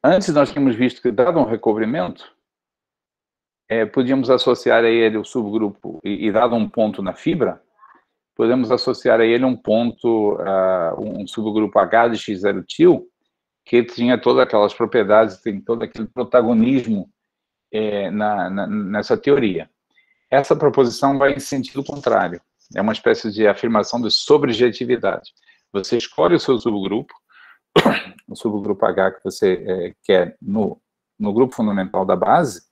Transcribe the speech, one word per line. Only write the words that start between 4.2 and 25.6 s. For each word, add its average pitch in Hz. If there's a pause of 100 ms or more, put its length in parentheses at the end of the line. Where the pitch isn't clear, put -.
associar 120
a 117
ele 113
o 101
subgrupo, 104
e, 101
e 101
dado 117
um 110
ponto 107
na 92
fibra, 139 (720)
podemos 117
associar 117
a 113
ele 120
um 127
ponto, 113
ah, 92
um, 104
um 95
subgrupo 107
H 113
de 113
X 98
zero 98
til, - (560)
que 120
tinha 120
todas 123
aquelas 104
propriedades, 107
tem 98
todo 117
aquele 113
protagonismo, 117 (600)
é, 104
na, 104
na, 98
nessa 104
teoria. 107 (640)
Essa 139
proposição 139
vai 139
em 139
sentido 135
contrário. 104 (340)
É 104
uma 107
espécie 113
de 107
afirmação 110
de 110
sobrejetividade. 123 (400)